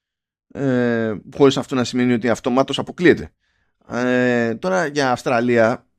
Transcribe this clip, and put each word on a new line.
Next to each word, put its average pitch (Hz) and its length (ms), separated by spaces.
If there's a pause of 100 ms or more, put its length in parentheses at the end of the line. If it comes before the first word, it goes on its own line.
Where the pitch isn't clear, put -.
(540)
Ε, 120 640 (200)
χωρίς 139 220
αυτό 135 180
να 127 80
σημαίνει 123 300
ότι 120 160
αυτομάτως 135 500
αποκλείεται. 120 520 (560)
Ε, 120 680
τώρα, 180 300
για 143 260
Αυστραλία, 120 760 (120)